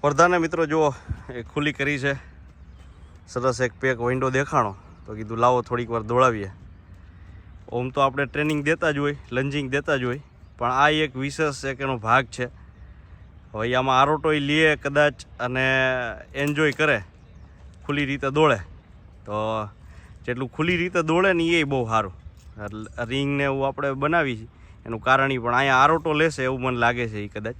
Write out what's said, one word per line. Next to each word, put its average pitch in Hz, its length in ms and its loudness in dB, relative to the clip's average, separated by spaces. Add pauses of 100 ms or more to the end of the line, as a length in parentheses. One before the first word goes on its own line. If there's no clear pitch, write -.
સ્પર્ધાને 170 320 4
મિત્રો 165 280 0
જુઓ, 147 280 2 (400)
એ 120 80 -8
ખુલ્લી 147 300 -4
કરી 139 260 -2
છે. 139 160 -2 (1120)
સરસ 123 320 0
એક 123 200 0
પેક 131 200 0
વિન્ડો 127 300 0
દેખાણો, 131 460 0 (300)
તો 110 80 -12
કીધું, 110 240 -8
"લાવો, 123 240 4
થોડીક 120 280 -4
વાર 113 120 -2
દોડાવીએ." 113 480 2 (1200)
ઓમ 123 180 -4
તો 135 100 -2
આપણે 135 260 2
ટ્રેનિંગ 147 380 -2
દેતા 160 260 0
જ 147 80 -2
હોય, 143 180 -2 (160)
લંજિંગ 135 380 -2
દેતા 143 260 0
જ 127 80 -2
હોય, 127 160 -4 (380)
પણ 120 120 0
આ 135 180 4
એક 151 280 0
વિશેષ 139 480 -4
એક 135 160 -6
એનો 135 180 -2
ભાગ 117 260 2
છે. 123 220 -8 (1080)
હવે 117 200 -2
આમાં 131 260 4
આરોટો 151 320 2
ઈ 151 80 0
લે 151 360 2
કદાચ 143 380 2 (260)
અને 127 260 -2 (680)
એન્જોય 143 380 0
કરે, 143 300 0 (840)
ખુલ્લી 143 180 -2
રીતે 135 260 -4
દોડે, 147 260 4 (680)
તો 107 420 -4 (580)
જેટલું 123 220 -4
ખુલ્લી 170 280 -2
રીતે 175 260 0
દોડે 175 300 2
ને 170 120 2
એ 165 200 2
બહુ 135 220 -2
સારું. 110 260 0 (960)
રિંગ 139 280 -2
ને 139 80 0
એવું 135 240 0
આપણે 139 240 -4
બનાવી 143 440 0
છે, 110 100 -14 (400)
એનું 113 140 -8
કારણ 135 320 4
ઈ 127 60 -2
પણ 120 160 -2
અહીંયા 135 220 4
આરોટો 156 360 4
લેશે 151 320 0
એવું 131 160 -2
મને 127 180 -2
લાગે 120 300 0
છે 110 100 -8
ઈ 104 100 -8
કદાચ. 107 320 -8